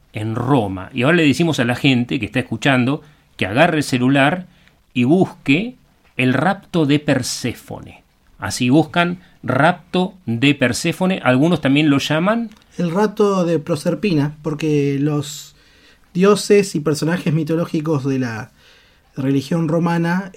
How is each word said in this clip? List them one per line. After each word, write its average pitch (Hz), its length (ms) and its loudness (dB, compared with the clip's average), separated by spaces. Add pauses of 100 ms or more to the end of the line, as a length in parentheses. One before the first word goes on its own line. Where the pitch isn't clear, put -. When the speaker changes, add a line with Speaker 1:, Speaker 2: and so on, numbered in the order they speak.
(120)
Speaker 1:
en 110 220 -6
Roma. 110 580 -2
Y 123 120 -2
ahora 165 140 2
le 165 100 2
decimos 151 320 2
a 120 60 0
la 120 100 -2
gente 127 440 0
que 107 60 -6
está 127 140 -4
escuchando 127 640 -2 (320)
que - 100 -4
agarre 143 320 2
el 147 60 0
celular 139 640 0 (480)
y 123 80 2
busque 170 720 0 (400)
el 127 180 0
rapto 180 540 0
de 147 100 4
Perséfone. - 1080 -6 (360)
Así - 320 -2
buscan 170 480 0 (240)
rapto 175 720 0 (100)
de 117 300 0
Perséfone, 165 680 -2
algunos 147 380 2
también 143 300 2
lo 139 80 2
llaman 208 500 -2 (300)
Speaker 2:
El 175 100 -2
rapto 202 560 0
de 165 140 0
Proserpina, 156 800 -2
porque 147 580 0
los 147 560 -4 (600)
dioses 196 580 4
y 165 60 -2
personajes 156 520 -2
mitológicos 160 720 -2
de 135 120 0
la 117 320 -6 (640)
religión 139 520 -2
romana 170 680 0